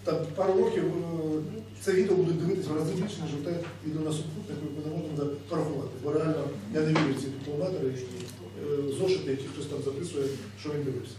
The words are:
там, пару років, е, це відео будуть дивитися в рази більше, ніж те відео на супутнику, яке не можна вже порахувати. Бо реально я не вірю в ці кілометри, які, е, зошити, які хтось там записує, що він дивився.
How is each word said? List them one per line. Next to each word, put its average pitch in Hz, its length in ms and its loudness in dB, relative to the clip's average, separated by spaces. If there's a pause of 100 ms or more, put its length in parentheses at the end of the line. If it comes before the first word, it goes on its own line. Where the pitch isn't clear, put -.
там, 160 120 2 (200)
пару 190 180 4
років, 185 300 6
е, 160 80 2 (880)
це 196 100 2
відео 185 240 8
будуть 165 240 6
дивитися 185 300 2
в 151 80 2
рази 160 160 2
більше, 208 300 -2
ніж 147 220 -4
те 170 140 0 (260)
відео 156 160 0
на 156 100 0
супутнику, 151 500 -4 (140)
яке 151 140 -4
не 156 60 -4
можна 151 180 -4
вже 143 120 0 (240)
порахувати. 147 420 -2 (120)
Бо 147 80 0
реально 151 320 2 (300)
я 156 80 4
не 156 60 4
вірю 156 300 4
в - 40 -4
ці - 60 -4 (180)
кілометри, 147 420 0
які, 127 140 -2
е, 143 960 -4
зошити, 160 320 2
які 127 120 0
хтось 139 220 -6
там 143 200 -6
записує, 139 400 -2 (340)
що 151 100 -6
він 147 140 -2
дивився. 127 360 -4